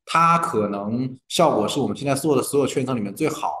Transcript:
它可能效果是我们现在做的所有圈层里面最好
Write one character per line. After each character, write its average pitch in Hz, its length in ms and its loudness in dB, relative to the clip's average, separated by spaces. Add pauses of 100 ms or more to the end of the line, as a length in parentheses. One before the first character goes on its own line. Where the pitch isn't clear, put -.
它 165 360 4
可 107 280 -2
能 110 500 -4 (100)
效 156 280 4
果 107 100 2
是 143 140 -2
我 120 60 0
们 104 100 -4
现 135 100 -10
在 139 80 0
做 139 220 0
的 120 60 2
所 139 180 0
有 131 60 4
圈 139 180 -2
层 127 100 -2
里 120 60 -2
面 98 140 -6
最 151 160 -2
好 - 180 -6 (120)